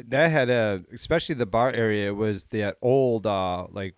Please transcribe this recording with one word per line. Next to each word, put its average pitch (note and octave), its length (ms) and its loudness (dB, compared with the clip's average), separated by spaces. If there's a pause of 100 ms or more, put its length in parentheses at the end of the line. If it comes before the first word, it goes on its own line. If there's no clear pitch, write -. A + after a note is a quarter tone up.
(100)
that D3+ 200 4
had C3+ 200 2
a, G#2+ 340 2 (100)
especially D#3+ 400 -2
the A#2+ 120 -2
bar A#2 260 2
area, G#2+ 360 0
it G2+ 80 -4
was G#2 300 -2
that G#2 340 -2
old, B2 460 2
uh, F#2 440 -2
like, F#2+ 280 -8